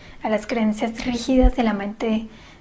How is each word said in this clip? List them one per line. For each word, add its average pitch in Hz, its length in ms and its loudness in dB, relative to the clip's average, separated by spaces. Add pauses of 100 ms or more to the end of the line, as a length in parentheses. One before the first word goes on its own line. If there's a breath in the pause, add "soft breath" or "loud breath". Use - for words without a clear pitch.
(240 loud breath)
a 240 60 -2
las 214 180 -2
creencias 226 580 -2
rígidas 254 500 4
de 247 80 2
la 214 100 2
mente, 220 540 -4 (340 loud breath)